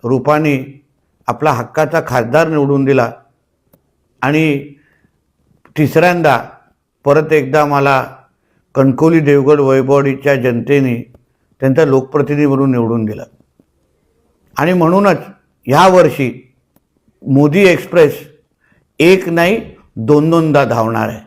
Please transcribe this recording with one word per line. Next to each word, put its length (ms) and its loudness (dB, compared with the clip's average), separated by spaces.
रूपाने 520 -2
आपला 220 -2
हक्काचा 560 -4
खासदार 420 -2
निवडून 360 0
दिला 260 0
आणि 520 -2
तिसऱ्यांदा 640 0
परत 280 0
एकदा 320 0
मला 400 0
कणकवली, 460 2
देवगड, 400 2
वैभववाडीच्या 760 0
जनतेने 600 -2
त्यांचा 240 2
लोकप्रतिनिधी 600 0
म्हणून 240 0
निवडून 340 -2
दिला. 180 -8
आणि 160 0
म्हणूनच 460 2
ह्या 220 4
वर्षी 640 0
मोदी 440 2
एक्सप्रेस 520 0
एक 280 2
नाही, 320 0
दोन 340 2
दोनदा 340 2
धावणार 440 -2
आहे 180 -12